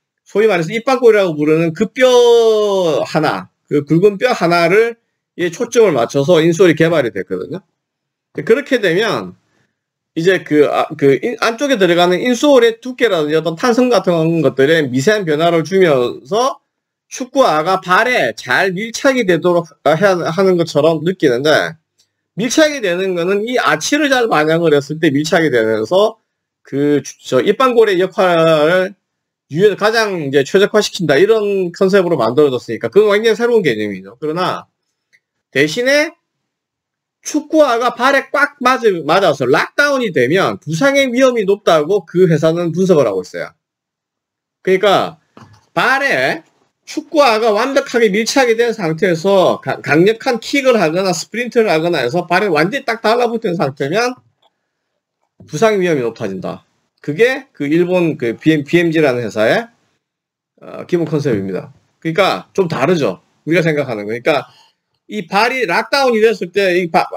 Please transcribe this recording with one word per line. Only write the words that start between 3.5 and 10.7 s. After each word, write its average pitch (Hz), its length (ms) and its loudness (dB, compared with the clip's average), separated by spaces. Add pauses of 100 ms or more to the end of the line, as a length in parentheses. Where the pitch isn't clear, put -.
그 143 160 -2
굵은 175 340 2
뼈 247 140 0
하나를 185 640 0 (420)
에 175 140 -4
초점을 226 400 0
맞춰서 139 500 2
인솔이 170 340 4
개발이 160 360 0
됐거든요. 95 480 -8 (840)
그렇게 262 340 0
되면 165 560 -2 (800)
이제 170 300 0
그, 147 260 2
아, 120 180 -2 (100)